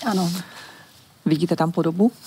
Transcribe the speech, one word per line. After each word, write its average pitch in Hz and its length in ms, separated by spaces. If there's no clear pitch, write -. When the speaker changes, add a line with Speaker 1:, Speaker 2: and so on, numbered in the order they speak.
Speaker 1:
Ano. 185 240
Speaker 2:
Vidíte 160 300
tam 165 160
podobu? 175 400